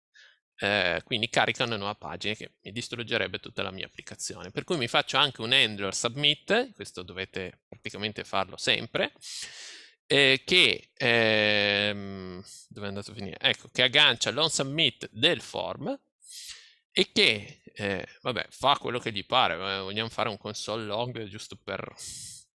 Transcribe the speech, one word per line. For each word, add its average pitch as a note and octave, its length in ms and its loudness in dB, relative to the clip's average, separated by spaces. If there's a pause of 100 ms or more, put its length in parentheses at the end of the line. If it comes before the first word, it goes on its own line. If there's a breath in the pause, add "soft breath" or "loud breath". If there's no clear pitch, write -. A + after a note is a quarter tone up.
(600 soft breath)
eh, F#2 440 2
quindi A#2 240 -2
carica B2+ 360 2
una A#2 120 -2
nuova G2+ 180 -4
pagina F#2 400 -6
che - 280 -16
mi F#2+ 100 -14
distruggerebbe A2 680 -4
tutta - 240 -10
la G2 80 -6
mia F#2+ 160 -10
applicazione. - 640 -12
Per C#3+ 140 -8
cui F3+ 120 -4
mi A#2 120 -2
faccio C#3+ 280 0
anche C3+ 260 0
un A2+ 100 0
handler G#2 420 2
submit, D3 760 0
questo - 300 -14
dovete F#2 680 -8
praticamente G#2 560 -8
farlo F#2+ 320 -4
sempre, A#2 560 0 (920 loud breath)
eh, C3+ 380 6
che, F3 500 4
ehm, G2+ 1500 2 (260 loud breath)
dove G#2 180 -10
è - 20 -4
andato G2+ 220 -8
a G2+ 40 -14
finire? - 260 -10
Ecco, - 300 2
che - 120 4
aggancia C3 480 6
l'on D3 180 2
submit C#3+ 640 0
del B2 280 2
form B2+ 580 -6 (1000 loud breath)
e - 140 2
che, A2+ 500 2 (120)
eh, G2 300 -2 (180)
vabbè, A2 280 -4
fa C3+ 260 2
quello A#2+ 220 -4
che A#2 140 -4
gli G2 120 -6
pare, A2+ 300 2
eh, G2 280 -4
vogliamo G#2 260 -4
fare A2 200 -4
un G#2 80 -6
console G#2+ 480 -6
log A2+ 440 -6
giusto G2+ 280 -14
per, - 380 -8 (600 loud breath)